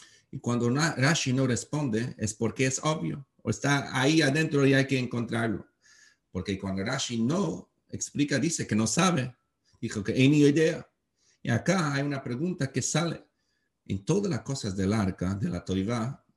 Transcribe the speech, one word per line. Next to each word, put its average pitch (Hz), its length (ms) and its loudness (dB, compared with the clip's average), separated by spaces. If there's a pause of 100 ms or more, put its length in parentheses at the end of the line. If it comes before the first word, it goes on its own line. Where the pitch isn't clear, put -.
(320)
Y 135 80 -12
cuando 120 300 0
na-, 147 260 0
Rashi 135 380 2
no 135 120 2
responde 127 720 -2
es 110 160 -4
porque 117 340 -2
es 131 160 -2
obvio, 156 440 -4 (160)
o - 60 -2
está 135 500 -2
ahí 156 220 4
adentro 147 440 2
y 135 80 6
hay 135 140 4
que 135 100 2
encontrarlo. 117 680 -2 (640)
Porque 95 260 -4
cuando 95 260 -6
Rashi 123 380 -4
no 147 480 -2 (200)
explica, - 500 -2
dice 135 260 -2
que - 100 0
no 110 120 2
sabe. - 480 2 (440)
Dijo 107 240 -6
que 104 100 -2
"Ei 131 140 6
ni 147 120 6
idea". 156 500 4 (520)
Y - 80 -4
acá 151 440 0
hay 139 100 0
una 143 180 -4
pregunta 139 500 -4
que - 100 -2
sale. 156 440 -2 (600)
En 95 180 -6
todas 196 260 0
las 139 120 -2
cosas 113 340 -6
del 98 160 2
arca, 95 440 0
de 98 120 -4
la 87 160 -6
Toivá, 113 640 -4 (120)